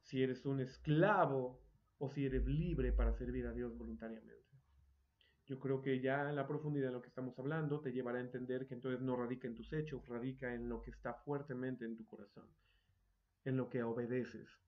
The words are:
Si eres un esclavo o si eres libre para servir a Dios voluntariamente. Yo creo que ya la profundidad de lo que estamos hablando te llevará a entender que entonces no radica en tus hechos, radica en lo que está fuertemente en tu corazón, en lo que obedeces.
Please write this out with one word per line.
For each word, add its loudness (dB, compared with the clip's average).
Si 0
eres 2
un 2
esclavo 4
o -2
si 0
eres 4
libre 2
para 6
servir -2
a -4
Dios -4
voluntariamente. -10
Yo -6
creo 0
que 2
ya 2
la 0
profundidad 0
de 0
lo -6
que -18
estamos -8
hablando 0
te -4
llevará 0
a 0
entender -2
que -8
entonces -2
no 2
radica -2
en -6
tus -12
hechos, -4
radica -4
en -4
lo -4
que -12
está -6
fuertemente -4
en -4
tu -14
corazón, -18
en 2
lo 0
que 0
obedeces. -2